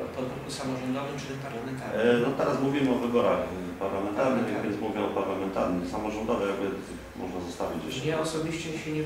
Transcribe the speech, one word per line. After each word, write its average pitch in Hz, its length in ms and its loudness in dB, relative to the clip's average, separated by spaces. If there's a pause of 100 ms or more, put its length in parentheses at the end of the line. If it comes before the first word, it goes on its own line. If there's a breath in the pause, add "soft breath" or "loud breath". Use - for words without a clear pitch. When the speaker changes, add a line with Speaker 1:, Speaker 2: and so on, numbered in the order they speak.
(160)
Speaker 1:
podwórku 135 340 -4 (100)
samorządowym 131 600 -2
czy 131 100 -6
tym 135 160 -6
parlamentarnym? 127 540 -4 (160)
Speaker 2:
E, - 80 6
no 131 60 2 (100)
teraz 151 160 4 (100)
mówimy 139 300 4
o - 100 2
wyborach, 101 380 4
e, - 20 -2 (380)
parlamentarnych, 101 600 2
Speaker 1:
Parlamentarnym. 104 220 0
Speaker 2:
więc 101 180 0
mówię 104 240 -2
o - 120 -2
parlamentarnym. 95 600 0 (140)
Samorządowe 107 580 0
jakby 98 160 -2 (540)
można 92 160 -6 (100)
zostawić 87 360 -4
jeszcze. 131 200 -4
Speaker 1:
Mnie 156 140 2 (100)
osobiście 160 400 -2 (140)
się 156 140 -4
nie 151 100 0